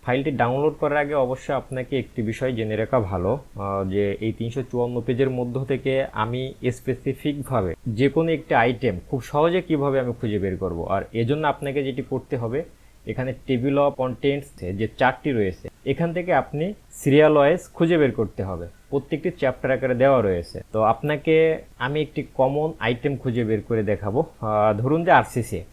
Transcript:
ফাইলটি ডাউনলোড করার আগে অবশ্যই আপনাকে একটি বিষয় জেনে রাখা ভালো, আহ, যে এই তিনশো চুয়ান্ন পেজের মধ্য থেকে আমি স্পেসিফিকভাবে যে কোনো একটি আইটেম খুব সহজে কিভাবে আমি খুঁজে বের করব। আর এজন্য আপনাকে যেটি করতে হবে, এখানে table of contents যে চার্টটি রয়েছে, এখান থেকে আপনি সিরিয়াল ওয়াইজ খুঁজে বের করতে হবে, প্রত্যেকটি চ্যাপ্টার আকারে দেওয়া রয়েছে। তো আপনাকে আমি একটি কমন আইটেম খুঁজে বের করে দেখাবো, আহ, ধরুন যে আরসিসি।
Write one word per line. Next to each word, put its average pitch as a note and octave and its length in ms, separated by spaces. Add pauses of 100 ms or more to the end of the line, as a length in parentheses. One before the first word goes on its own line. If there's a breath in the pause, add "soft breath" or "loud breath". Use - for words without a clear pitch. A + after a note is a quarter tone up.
ফাইলটি C#3 260 (100)
ডাউনলোড C#3 420
করার D3 220
আগে D3 100 (100)
অবশ্যই C3 360
আপনাকে B2+ 420
একটি - 180 (100)
বিষয় B2+ 280
জেনে G#2+ 240
রাখা B2+ 160 (120)
ভালো, F#2 280
আহ, G2 440 (100)
যে G2+ 120 (220)
এই A2 120
তিনশো A#2 320
চুয়ান্ন A#2+ 260 (100)
পেজের C3 320
মধ্য B2 180 (140)
থেকে C3 220 (320)
আমি A#2+ 160 (360)
স্পেসিফিকভাবে C3 960 (280)
যে C3+ 160
কোনো E3 220
একটি - 160 (120)
আইটেম A#2+ 300 (140)
খুব C3 120 (100)
সহজে E3+ 380
কিভাবে C#3+ 340
আমি A#2+ 180
খুঁজে G#2 240
বের F#2+ 180
করব। F2 160 (160)
আর G2 80 (180)
এজন্য D3 240 (100)
আপনাকে C#3+ 320
যেটি C3 160 (100)
করতে B2+ 300
হবে, A#2 180 (500 soft breath)
এখানে B2+ 200 (160)
table C3+ 380
of C#3+ 80 (100)
contents C#3 460 (320)
যে A2 60 (120)
চার্টটি C3 400
রয়েছে, F#2+ 280 (260)
এখান E3 240
থেকে F3+ 140 (120)
আপনি D3 220 (360)
সিরিয়াল D3+ 360
ওয়াইজ D3 240 (160)
খুঁজে E3+ 240
বের C3 180
করতে G#2+ 300
হবে, F2 180 (240)
প্রত্যেকটি C#3+ 380 (120)
চ্যাপ্টার C3 340
আকারে B2+ 280
দেওয়া C3+ 240
রয়েছে। F2 320 (160)
তো A2 40 (140)
আপনাকে D3+ 420 (520)
আমি D3 200
একটি D3 140 (180)
কমন C#3+ 300 (180)
আইটেম B2+ 260 (100)
খুঁজে A#2+ 260
বের G#2+ 200
করে A2 220
দেখাবো, G#2 360
আহ, G#2+ 460 (100)
ধরুন D3 240
যে F3+ 140
আরসিসি। A2 400 (120)